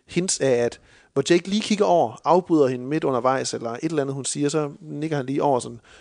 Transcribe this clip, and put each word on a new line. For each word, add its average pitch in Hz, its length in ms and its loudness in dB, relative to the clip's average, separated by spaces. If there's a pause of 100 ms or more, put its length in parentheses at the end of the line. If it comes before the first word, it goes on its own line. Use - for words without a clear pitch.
hints 180 320 -2
af, 135 120 2
at 120 280 0 (340)
hvor 139 160 0
Jake 170 180 4
lige 208 140 0
kigger 208 240 0
over, 156 380 2
afbryder 160 440 4
hende 127 180 -4
midt 156 180 -2
undervejs, 127 500 0
eller 113 160 -6
et 120 140 -8
eller 160 180 -2
andet, 135 140 -4
hun 135 100 -8
siger, 143 240 -2
så 151 220 -2 (100)
nikker 151 360 -6
han 127 80 -4
lige 139 180 -2
over 139 160 2
sådan, 120 200 -10 (220)